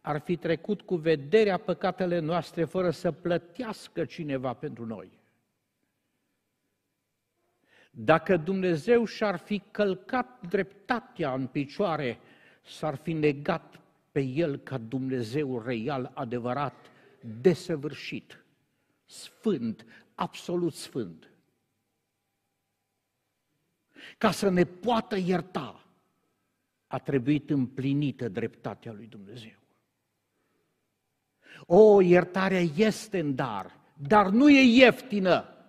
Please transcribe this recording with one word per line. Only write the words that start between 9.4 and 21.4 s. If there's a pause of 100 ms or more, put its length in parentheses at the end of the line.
călcat
dreptatea
în
picioare, (440)
s-ar
fi
negat (320)
pe
El
ca
Dumnezeu
real,
adevărat, (500)
desăvârșit, (600)
sfânt, (280)
absolut
sfânt. (3000)